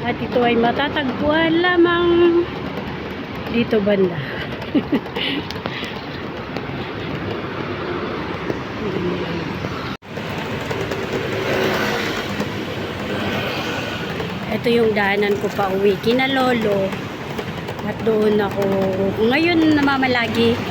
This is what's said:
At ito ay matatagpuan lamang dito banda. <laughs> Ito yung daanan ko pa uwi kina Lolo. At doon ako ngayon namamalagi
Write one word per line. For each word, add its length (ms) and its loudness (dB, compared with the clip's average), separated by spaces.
At 160 -2
ito 240 2
ay 160 4
matatagpuan 1040 2
lamang 800 6
dito 240 4
banda. 400 2
<laughs> - -4
Ito 80 0
yung 240 4
daanan 480 2
ko 160 -2
pa 160 0
uwi 320 4
kina 240 4
Lolo. 640 2
At 160 -4
doon 320 4
ako 320 2
ngayon 480 4
namamalagi 800 2